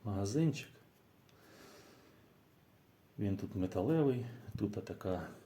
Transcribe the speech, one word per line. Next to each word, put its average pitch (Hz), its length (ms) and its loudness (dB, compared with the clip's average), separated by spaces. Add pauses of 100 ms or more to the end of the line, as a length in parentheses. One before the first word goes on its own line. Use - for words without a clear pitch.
магазинчик. 107 640 0 (2500)
Він 101 180 2
тут 98 180 -6
металевий, 120 720 2 (320)
тут 101 260 -2
така 90 440 -4 (180)